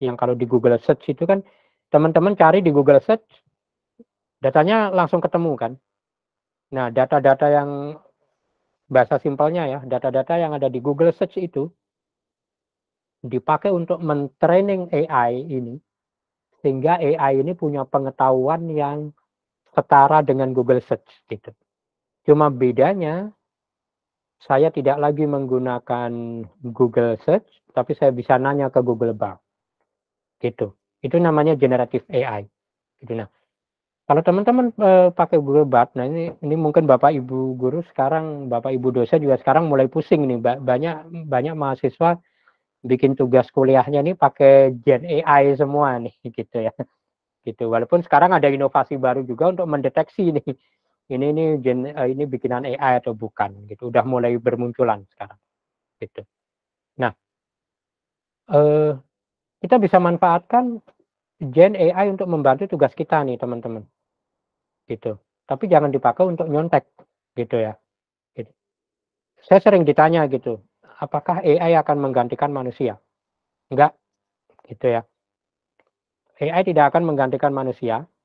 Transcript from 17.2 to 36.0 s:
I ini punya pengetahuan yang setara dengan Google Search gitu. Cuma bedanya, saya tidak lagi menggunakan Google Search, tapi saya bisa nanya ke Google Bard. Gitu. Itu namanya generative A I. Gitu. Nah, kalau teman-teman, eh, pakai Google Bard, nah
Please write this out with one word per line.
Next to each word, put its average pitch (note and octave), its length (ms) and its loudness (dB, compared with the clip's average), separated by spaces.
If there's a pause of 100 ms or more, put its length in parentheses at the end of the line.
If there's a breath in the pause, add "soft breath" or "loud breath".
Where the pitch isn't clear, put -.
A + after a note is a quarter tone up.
I C3+ 160 0
ini F3+ 80 -4
punya D3 320 -6
pengetahuan C3+ 880 -2
yang D3+ 400 -6 (560)
setara D3 560 4
dengan C3 240 0
Google B2+ 320 0
Search - 240 -6 (240)
gitu. A2+ 240 -14 (720)
Cuma D3+ 240 4
bedanya, D3+ 800 0 (1120)
saya D3 320 0
tidak C#3 240 0
lagi D3 320 0
menggunakan B2+ 800 -4 (640)
Google A#2 480 0
Search, F#3 240 0 (300)
tapi B2+ 180 -2
saya C#3 160 2
bisa B2 320 0
nanya C#3 320 -2
ke C3 80 4
Google A#2 320 -2
Bard. G#2 240 -8 (1040)
Gitu. A2 320 -6 (320)
Itu C3+ 160 -4
namanya D#3 320 2
generative B2+ 580 0
A A#2+ 300 -4
I. G#2 80 -20 (480)
Gitu. A#2+ 220 -14
Nah, G#2 80 -12 (840)
kalau D3+ 160 2
teman-teman, A#3 480 0
eh, F#3 400 4
pakai E3+ 240 0
Google C#3+ 320 2
Bard, A#2+ 240 2
nah B2+ 160 -6